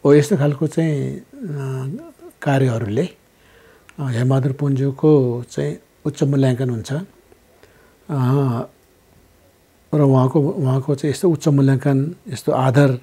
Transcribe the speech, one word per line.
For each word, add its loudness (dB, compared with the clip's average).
हो, 8
यस्तो 4
खालको 0
चाहिँ, -2
अ, -18
कार्यहरूले, -2
अ, -4
हेमबहादुर 0
पुन्जुको 0
चाहिँ -6
उच्च -4
मूल्याङ्कन 0
हुन्छ। -6
अ, -6
र 2
उहाँको, 4
उहाँको -2
चाहिँ -4
यस्तो 0
उच्च 0
मूल्याङ्कन, 2
यस्तो -4
आदर 2